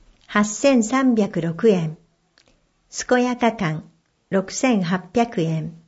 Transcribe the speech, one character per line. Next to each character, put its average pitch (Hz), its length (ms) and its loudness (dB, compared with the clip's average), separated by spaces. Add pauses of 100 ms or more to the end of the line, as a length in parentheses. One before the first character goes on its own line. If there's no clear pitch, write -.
(260)
八 208 200 0
千 262 360 2
三 262 320 2
百 196 260 0
六 165 300 0
円。 165 300 0 (880)
健 - 320 0
や 247 140 0
か 233 160 2
館、 160 320 -4 (460)
六 190 200 -2
千 240 320 0
八 180 220 -2 (100)
百 233 280 0
円。 160 320 -4 (140)